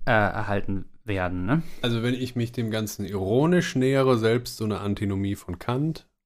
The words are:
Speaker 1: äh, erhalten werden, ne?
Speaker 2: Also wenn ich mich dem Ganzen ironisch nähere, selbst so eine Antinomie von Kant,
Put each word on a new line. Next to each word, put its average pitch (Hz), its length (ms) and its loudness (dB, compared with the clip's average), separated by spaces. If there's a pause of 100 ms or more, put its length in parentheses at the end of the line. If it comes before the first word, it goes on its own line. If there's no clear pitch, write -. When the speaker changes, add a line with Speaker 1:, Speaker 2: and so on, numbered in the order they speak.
Speaker 1:
äh, - 60 2
erhalten 101 760 0 (200)
werden, 90 420 -2
ne? 151 160 2 (200)
Speaker 2:
Also 117 200 0
wenn 123 120 0
ich 123 220 -6
mich 117 160 -2
dem 113 180 -4
Ganzen 107 360 -4
ironisch 131 720 2
nähere, 131 420 4
selbst 113 400 2
so 113 60 -4
eine 104 160 -2
Antinomie 101 560 -2
von 87 220 -10
Kant, 147 480 -4 (200)